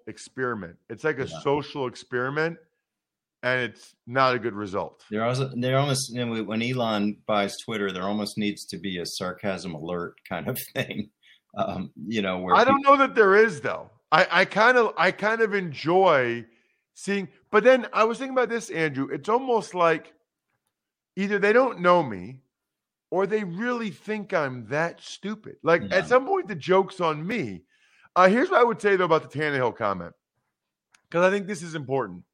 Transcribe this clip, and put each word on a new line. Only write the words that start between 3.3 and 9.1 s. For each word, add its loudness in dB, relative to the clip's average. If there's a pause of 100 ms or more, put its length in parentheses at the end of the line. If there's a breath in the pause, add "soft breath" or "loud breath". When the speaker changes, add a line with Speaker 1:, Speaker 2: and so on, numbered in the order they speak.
Speaker 1:
and 0
it's -10 (120)
not 2
a -2
good -4
result." -6
Speaker 2:
They're -2
also, -2
they're 0
almost, 0
you -4
know, -4
when -4
Elon -2
buys 0
Twitter, -4
there -6
almost -4
needs -4
to -10
be -8
a -6
sarcasm -8